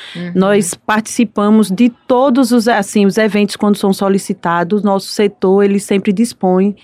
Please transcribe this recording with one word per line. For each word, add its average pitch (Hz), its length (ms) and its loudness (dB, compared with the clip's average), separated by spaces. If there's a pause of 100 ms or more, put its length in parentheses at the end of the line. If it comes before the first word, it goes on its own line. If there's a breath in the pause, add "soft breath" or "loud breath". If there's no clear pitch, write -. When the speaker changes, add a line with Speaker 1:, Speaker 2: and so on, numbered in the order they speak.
(160 loud breath)
Speaker 1:
Uhum. 175 180 -10
Speaker 2:
Nós 196 400 0
participamos 214 960 0
de 240 180 2
todos 254 640 0
os, 240 160 2
assim, 208 400 0
os 190 100 0
eventos 208 380 0
quando 208 220 0
são 196 160 0
solicitados. 190 920 -2
Nosso 196 240 -2
setor, 202 560 0
ele 202 160 2
sempre 196 340 -2
dispõe 196 720 0